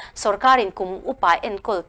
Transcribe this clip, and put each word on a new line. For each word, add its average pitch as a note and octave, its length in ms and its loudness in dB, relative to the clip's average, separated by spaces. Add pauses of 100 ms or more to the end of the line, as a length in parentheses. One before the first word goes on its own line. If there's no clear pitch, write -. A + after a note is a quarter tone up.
(160)
sarkarin A3 580 2
kum F#3+ 320 -8
upa F3+ 380 2
en G3+ 160 -6
kol F#3 300 -4